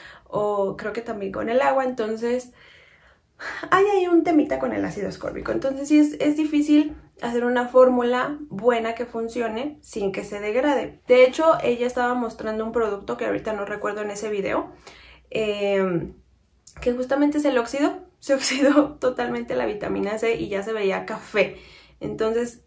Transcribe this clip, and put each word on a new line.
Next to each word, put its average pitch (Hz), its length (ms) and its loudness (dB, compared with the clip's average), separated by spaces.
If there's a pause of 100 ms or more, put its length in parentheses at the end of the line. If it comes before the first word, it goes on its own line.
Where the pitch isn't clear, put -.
(280)
o 202 500 -2
creo 208 160 -8
que 233 80 -8
también 202 300 -8
con 214 180 -6
el 247 120 2
agua, 269 220 2
entonces 240 680 -4 (1160)
hay 381 160 6
ahí 392 220 2
un 339 160 6
temita - 360 2
con 247 140 -2
el 202 120 -4
ácido 104 240 -6
ascórbico. - 420 -8
Entonces 269 360 -4
sí 302 120 6
es, 294 200 6
es 294 180 2
difícil 302 580 4 (260)
hacer 240 220 -2
una 247 240 0
fórmula 254 720 4 (120)
buena 226 460 0
que 240 100 -6
funcione 226 760 -6
sin 196 300 -4
que 202 120 -6
se 208 160 -10
degrade. 240 680 0
De 254 180 8
hecho, 320 380 4
ella 240 240 0
estaba 247 260 0
mostrando 220 500 -4
un 226 80 -6
producto 220 460 -2
que 233 80 -4
ahorita 202 280 -4
no 202 120 -6
recuerdo 208 360 -6
en 208 100 -6
ese 214 180 -8
video, 208 420 -4 (580)
em, 202 840 -2 (680)
que 247 120 0
justamente 285 480 0
se 294 100 2
le 247 80 2
oxidó, 285 460 -2 (140)
se - 140 0
<laughs> - 20 4
oxidó 285 600 2
totalmente 240 600 -4
la 247 100 -2
vitamina 202 520 -4
C 226 180 0
y 214 120 -6
ya 196 160 -4
se 226 80 -6
veía 190 340 -2
café. 214 520 -2 (420)
Entonces, 220 680 -2